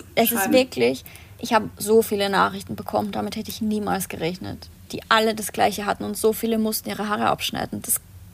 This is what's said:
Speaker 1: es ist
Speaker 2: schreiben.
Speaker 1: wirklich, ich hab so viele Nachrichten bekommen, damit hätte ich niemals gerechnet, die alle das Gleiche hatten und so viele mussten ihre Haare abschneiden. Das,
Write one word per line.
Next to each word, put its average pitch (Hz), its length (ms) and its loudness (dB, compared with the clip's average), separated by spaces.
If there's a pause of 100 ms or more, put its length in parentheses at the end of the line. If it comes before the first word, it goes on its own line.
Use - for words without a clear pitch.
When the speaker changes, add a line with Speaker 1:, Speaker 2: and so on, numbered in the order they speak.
(160)
Speaker 1:
es 233 100 4
ist - 120 0
Speaker 2:
schreiben. - 160 0
Speaker 1:
wirklich, 254 500 2 (360)
ich 240 140 -4
hab 220 100 6 (140)
so 214 240 6
viele 202 280 0
Nachrichten 196 480 0
bekommen, 208 340 -2
damit 208 240 -4
hätte 220 160 -8
ich - 80 -10
niemals 208 480 -2
gerechnet, 180 600 -8 (240)
die - 160 -8
alle 220 260 4
das 214 160 -8
Gleiche 208 340 0
hatten 196 200 -2
und 208 100 -4
so 220 160 2
viele 226 260 0
mussten 220 320 -2
ihre 202 200 -4
Haare 226 180 0
abschneiden. - 540 -2
Das, - 140 -2 (380)